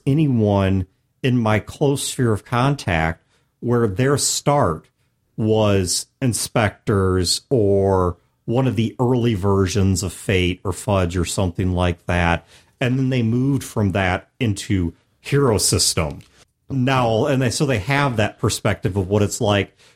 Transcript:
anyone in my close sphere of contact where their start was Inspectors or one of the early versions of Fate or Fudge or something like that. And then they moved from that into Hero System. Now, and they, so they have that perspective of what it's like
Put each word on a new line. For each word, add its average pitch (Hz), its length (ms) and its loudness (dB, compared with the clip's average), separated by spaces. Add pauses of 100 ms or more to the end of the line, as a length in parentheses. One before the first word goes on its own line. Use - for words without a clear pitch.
anyone 104 800 2 (360)
in 127 160 2
my 107 200 2
close 143 460 -2
sphere 120 280 0
of 98 120 -4
contact 120 800 -2 (360)
where 117 260 0
their 127 320 0
start 120 720 -2 (480)
was 104 680 0 (520)
Inspectors 95 920 0
or 98 680 2 (280)
one 127 220 0
of 110 100 0
the 113 220 -2
early 120 360 0
versions 98 680 2
of 87 100 -6
Fate 90 520 0
or 95 80 -4
Fudge 92 440 -2
or 85 80 0
something 92 480 -2
like 90 340 -2
that. 87 400 0 (340)
And 127 180 0
then 131 120 0
they 127 120 0
moved 123 400 0
from 101 300 -2
that 92 380 -2 (100)
into 98 540 -2 (260)
Hero 135 380 0
System. - 640 -2 (500)
Now, 127 560 0
and 135 160 0
they, 120 80 0
so 151 160 -2
they 127 120 0
have 139 380 0
that 104 220 -2
perspective 101 580 -2
of 92 120 -2
what 104 140 2
it's - 180 -2
like 101 360 0 (200)